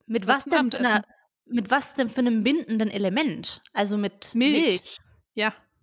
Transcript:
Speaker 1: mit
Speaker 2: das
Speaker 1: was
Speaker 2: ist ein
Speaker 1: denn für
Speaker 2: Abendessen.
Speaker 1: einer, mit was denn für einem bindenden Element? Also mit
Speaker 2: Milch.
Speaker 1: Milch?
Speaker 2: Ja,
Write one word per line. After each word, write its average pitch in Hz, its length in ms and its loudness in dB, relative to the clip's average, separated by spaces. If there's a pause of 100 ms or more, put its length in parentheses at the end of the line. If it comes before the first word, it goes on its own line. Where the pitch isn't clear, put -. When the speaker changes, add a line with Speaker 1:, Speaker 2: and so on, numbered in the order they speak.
Speaker 1:
mit 220 180 -2
Speaker 2:
das 185 40 0
Speaker 1:
was 269 180 2
Speaker 2:
ist 285 60 -2
ein 277 180 2
Speaker 1:
denn - 20 -
für 247 60 -6
Speaker 2:
Abendessen. 247 80 0
Speaker 1:
einer, 214 180 2 (420)
mit 233 240 -4
was 269 240 0
denn 247 140 -2
für 262 120 -2
einem 233 220 2
bindenden 226 480 0
Element? 202 720 -2 (100)
Also 208 240 -2
mit - 380 -6
Speaker 2:
Milch. 262 180 4 (140)
Speaker 1:
Milch? - 300 -2 (380)
Speaker 2:
Ja, 214 200 -4 (280)